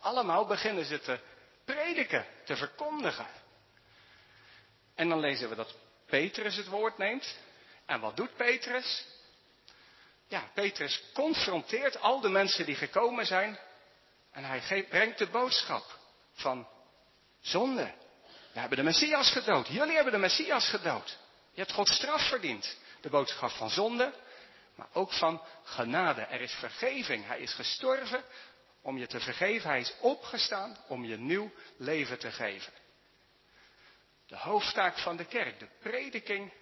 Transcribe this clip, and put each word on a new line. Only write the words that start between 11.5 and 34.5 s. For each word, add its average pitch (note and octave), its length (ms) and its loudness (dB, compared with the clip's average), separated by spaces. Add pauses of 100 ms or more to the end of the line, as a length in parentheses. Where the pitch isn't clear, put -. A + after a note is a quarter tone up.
al B3+ 200 4
de A3 80 2
mensen F#3+ 380 4
die D3 80 -2
gekomen A#3 520 2
zijn. G3+ 320 0 (720)
En C#3 120 -10
hij C3+ 160 -4
ge-, G3 280 0
brengt A3 300 4
de G#3 80 2
boodschap A3 720 0 (340)
van B2+ 360 -2 (720)
zonde. G#3+ 540 0 (580)
"We A#2 80 -6
hebben A#2+ 180 0
de C#4 60 4
Messias C#4 460 6
gedood. F#3 380 4
Jullie C#4+ 260 0
hebben C4+ 180 6
de G#3 60 2
Messias G3 500 2
gedood. D#3+ 500 -2 (340)
Je - 80 -10
hebt F#3+ 120 -4
Gods G3 220 4
straf D4 340 2
verdiend." D#3+ 480 -2 (240)
De C#3+ 100 -8
boodschap C3 400 2
van A2 200 -4
zonde, A#3+ 420 2 (640)
maar - 180 -14
ook - 200 0
van E3 300 2 (200)
genade. C3+ 580 0
Er A#2+ 200 -4
is B2 120 -6
vergeving. F3 760 -4
Hij A#2 120 -6
is - 140 -8
gestorven C4 720 -2 (580)
om C3+ 160 -4
je B2 80 -6
te A#2+ 140 -8
vergeven. F3+ 500 0
Hij C3 100 4
is - 200 -6
opgestaan A3+ 760 0 (120)
om B2 160 -6
je A2+ 120 -6
nieuw F3+ 360 -2 (240)
leven C3 420 -2
te A#2 120 -6
geven. G2+ 420 -6 (1500)
De - 100 -16
hoofdtaak G3 600 2